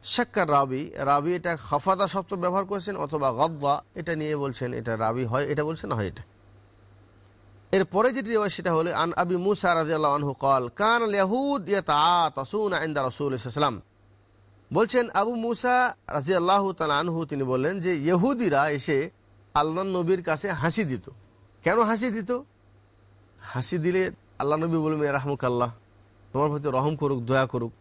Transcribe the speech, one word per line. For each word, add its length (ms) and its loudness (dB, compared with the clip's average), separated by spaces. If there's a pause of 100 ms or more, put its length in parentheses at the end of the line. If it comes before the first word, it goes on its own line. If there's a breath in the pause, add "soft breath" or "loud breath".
শাক্কার 460 0
রাবি, 440 2
রাবি 400 2
এটা 220 -4
খাফাদা 500 0
শব্দ 280 -4
ব্যবহার 300 -2
করেছেন 320 -6
অথবা 360 -2
গাদ্দা, 500 0 (120)
এটা 220 -4
নিয়ে 200 -2
বলছেন 380 -4
এটা 240 -4
রাবি 260 0
হয়, 220 -2
এটা 180 -2
বলছেন 260 -8
না 60 -2
হয় 100 -2
এটা। 160 -10 (1500)
এরপরে 400 2
যেটি 160 -4
রিওয়ায়াত 240 2
সেটা 220 -2
হলো 200 2
আন 220 0
আবি 200 2
মুসা 380 2
রাদিয়াল্লাহু 400 2
আনহু 260 -2
قال 280 2
كان 400 2
اليهود 600 0
يتعاطسون 1040 2
عند 240 -2
رسول 280 -2
الله 100 -2
صلى 100 -8
الله 200 0
عليه 0 -
وسلم। 140 -2 (960)
বলছেন 360 2
আবু 240 0
মুসা 600 0 (120)
রাদিয়াল্লাহু 640 2
তাআলা 260 2
আনহু 260 0
তিনি 180 -4
বললেন 380 0
যে 160 0
ইহুদিরা 720 2
এসে 400 -2 (440)
আল্লাহর 320 2
নবীর 360 0
কাছে 300 -2
হাসি 320 0
দিত। 260 -6 (540)
কেন 180 4
হাসি 280 0
দিত? 300 -4 (1000)
হাসি 380 -6
দিলে 320 0 (280)
আল্লাহ 200 0
নবী 180 0
বলবেন, 260 0
"ইয়া 100 0
রাহমুকাল্লাহ, 580 -2 (640)
তোমার 160 0
প্রতি 200 -4
রহম 280 0
করুক, 260 -2
দয়া 240 2
করুক।" 340 -4